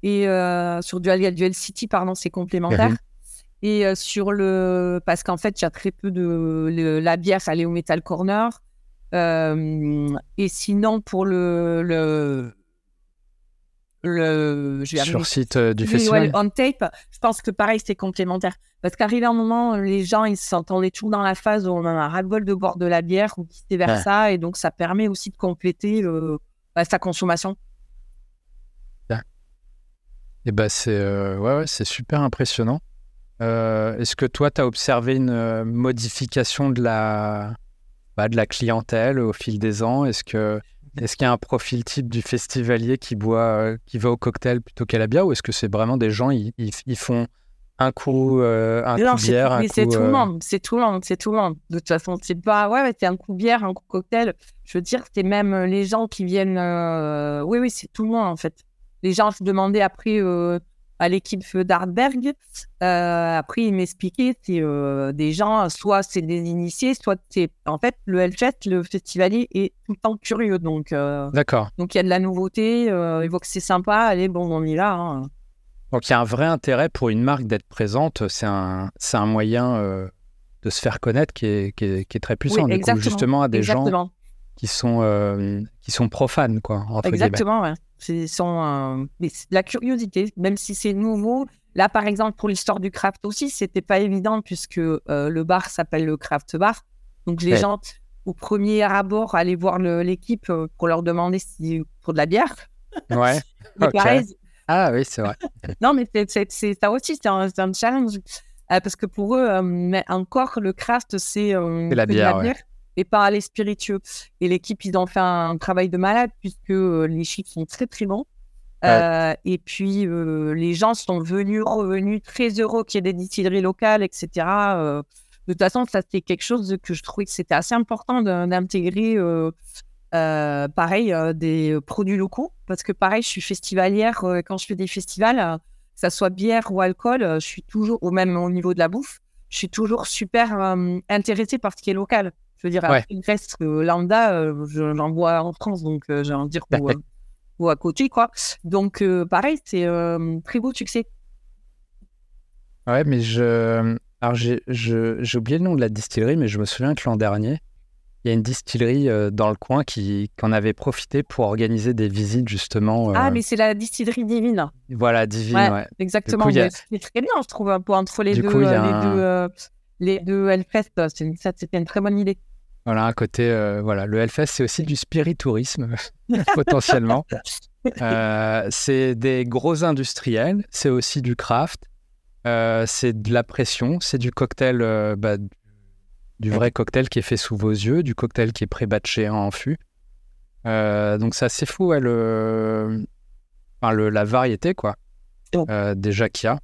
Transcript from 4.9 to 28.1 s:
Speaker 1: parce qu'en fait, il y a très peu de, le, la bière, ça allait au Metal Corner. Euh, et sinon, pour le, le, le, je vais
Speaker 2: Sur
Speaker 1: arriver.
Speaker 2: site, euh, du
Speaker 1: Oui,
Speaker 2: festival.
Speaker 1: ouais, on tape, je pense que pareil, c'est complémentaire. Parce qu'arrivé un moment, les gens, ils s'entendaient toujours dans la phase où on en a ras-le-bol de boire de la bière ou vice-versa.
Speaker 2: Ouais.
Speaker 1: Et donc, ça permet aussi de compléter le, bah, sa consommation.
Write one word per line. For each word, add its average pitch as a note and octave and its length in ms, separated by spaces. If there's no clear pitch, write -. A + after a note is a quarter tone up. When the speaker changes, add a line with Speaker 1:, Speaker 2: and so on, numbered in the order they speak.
Speaker 1:
parce E3+ 180
qu'en F3+ 140
fait, G#3 240
il - 20
y E3+ 40
a - 20
très - 220
peu G3 200
de, E3 580
le, D#3+ 300
la E3 160
bière, F#3 260
ça E3+ 100
allait E3+ 120
au E3+ 60
Metal E3+ 320
Corner. G3 480
Euh, D#3 920
et G3 120
sinon, G#3+ 500
pour F#3+ 260
le, F3 580
le, D3+ 680
le, D3+ 800
je D3 120
vais D3 60
Speaker 2:
Sur D3+ 100
Speaker 1:
arriver. E3 140
Speaker 2:
site, - 320
euh, A2+ 180
du A2 80
Speaker 1:
Oui, A2 80
Speaker 2:
festival. G#3+ 320
Speaker 1:
ouais, D3 100
on G#3 160
tape, C4 420
je - 80
pense A3+ 240
que A3+ 80
pareil, G#3+ 340
c'est G3 100
complémentaire. F#3 600
Parce F3+ 140
qu'arrivé A#3 320
un A#3 60
moment, A#3 420
les G3 280
gens, G#3+ 220
ils G#3 120
s'entendaient F#3 520
toujours G#3 220
dans G#3 100
la F#3+ 140
phase G#3 320
où F3+ 40
on F3 100
en E3+ 40
a D#3+ 240
ras-le-bol F#3+ 340
de G3 120
boire F3+ 220
de F3 100
la E3+ 160
bière F#3+ 340
ou F3+ 60
vice-versa. G3 800
Speaker 2:
Ouais. G#3 120
Speaker 1:
Et - 40
donc, E3+ 180
ça E3 140
permet F#3 360
aussi G3 220
de - 80
compléter F#3+ 640
le, D#3+ 380
bah, E3+ 80
sa F#3 140
consommation. F#3 580